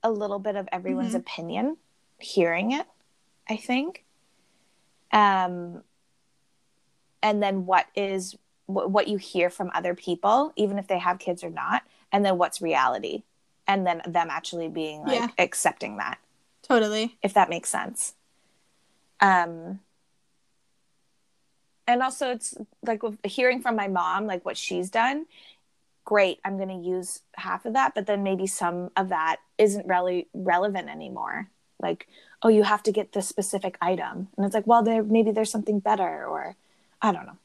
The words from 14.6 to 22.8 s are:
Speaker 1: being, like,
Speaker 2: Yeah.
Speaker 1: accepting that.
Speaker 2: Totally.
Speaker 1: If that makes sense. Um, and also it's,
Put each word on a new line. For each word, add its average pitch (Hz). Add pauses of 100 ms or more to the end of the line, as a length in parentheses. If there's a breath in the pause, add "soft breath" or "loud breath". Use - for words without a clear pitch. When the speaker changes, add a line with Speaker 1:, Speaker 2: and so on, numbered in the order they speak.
Speaker 1:
being, 156
like, 269
Speaker 2:
Yeah. 233
Speaker 1:
accepting -
that. - (440)
Speaker 2:
Totally. 220
Speaker 1:
If 202
that 190
makes 170
sense. - (1080)
Um, 180 (2000)
and 247
also 262
it's, - (300)